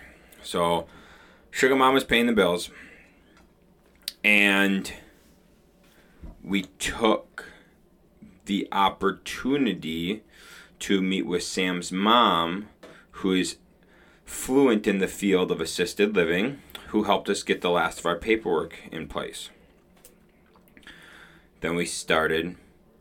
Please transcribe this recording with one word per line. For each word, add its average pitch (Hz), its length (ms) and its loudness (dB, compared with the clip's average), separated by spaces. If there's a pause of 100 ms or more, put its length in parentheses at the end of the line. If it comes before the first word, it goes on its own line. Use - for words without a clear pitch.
(420)
So 85 440 0 (640)
sugar 135 260 2
mama's 131 260 4
paying 120 240 2
the 120 60 2
bills. 90 380 0 (1500)
And 98 640 4 (1500)
we 95 200 -2 (180)
took - 720 -2 (960)
the 98 260 -2
opportunity 95 1500 -2 (580)
to 98 200 2
meet 95 240 0
with 87 200 -4
Sam's 90 480 -4
mom, 98 760 2 (440)
who 95 220 -2
is 87 200 -2 (720)
fluent 131 640 2
in 98 100 0
the 92 80 -2
field 92 460 0
of 82 80 -4
assisted 85 560 -2
living, 92 420 0 (300)
who 104 160 0
helped 98 240 0
us 98 160 -4
get 95 160 -2
the 90 100 0
last 82 300 0
of - 60 -4
our 85 120 0
paperwork 98 640 -2 (100)
in 80 160 -10
place. - 420 -12 (2000)
Then 85 160 -4
we 87 100 -2
started 80 720 -2 (440)